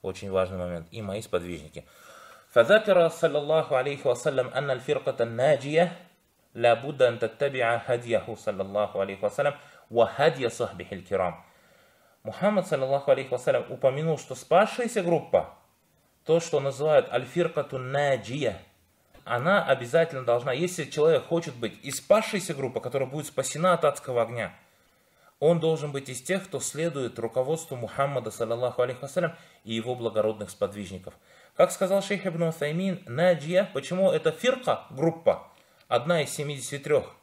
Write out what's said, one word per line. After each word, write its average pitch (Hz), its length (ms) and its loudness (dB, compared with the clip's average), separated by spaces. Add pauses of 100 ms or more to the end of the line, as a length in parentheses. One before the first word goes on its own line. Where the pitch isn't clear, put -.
Очень 95 300 -10
важный 92 280 0
момент. 87 320 -8
И 113 120 -12
мои 101 180 -8
сподвижники. 85 640 -6 (640)
"Фазакара, 180 600 6
саллаллаху 147 680 0
алейхи 135 300 -2
вассалям, 127 480 0
анна 139 180 -2
аль-фирката 131 520 -2
наджия 139 720 2 (580)
ла 117 200 6
будда 131 340 2
ан 117 100 -2
таттабиа 117 600 0
хадьяху, 117 580 -2
саллаллаху 101 640 -4
алейхи 98 240 -4
вассалям, 143 320 0 (360)
ва 117 160 6
хадья 139 440 2
сахбихи - 440 -6
аль-кирам". 90 500 -2 (800)
Мухаммад, 185 440 0
саллаллаху 139 420 0
алейхи 131 200 2
вассалям, 123 380 0
упомянул, 139 480 0
что 131 200 -10
спасшаяся 214 680 2
группа, 156 560 0 (680)
то, 160 140 4
что 160 220 0
называют 139 520 2
аль-фиркату 139 680 -2
наджия, 127 840 -2 (640)
она 151 400 2
обязательно 135 600 0
должна, 123 280 2
если 165 320 -4
человек 151 420 2
хочет 165 300 -2
быть 117 280 -8
из 135 120 -8
спасшейся 208 580 2
группы, 135 240 -4
которая 127 300 -4
будет 143 180 -8
спасена 156 460 0
от 165 120 0
адского 131 380 2
огня, 110 320 -4 (840)
он 165 180 4
должен 151 320 0
быть 139 180 -6
из 127 140 -10
тех, 190 220 -2
кто 139 160 -6
следует 139 580 -4
руководству 131 580 -2
Мухаммада, 120 540 -2
саллаллаху 117 520 -2
алейхи 123 200 -2
вассалям, 165 320 -4 (300)
и 113 100 -6
его 117 220 -2
благородных 107 540 -2
сподвижников. 95 640 -6 (420)
Как 180 160 4
сказал 196 300 0
шейх 190 220 -4
Ибн 170 200 -2
Усаймин, 165 600 -2
"Наджия" — 170 680 2
почему 180 380 0
это 160 180 2
фирка, 247 600 0
группа, 135 580 0 (400)
одна 147 340 2
из 131 80 -4
семидесяти 143 480 -8
трех 139 440 0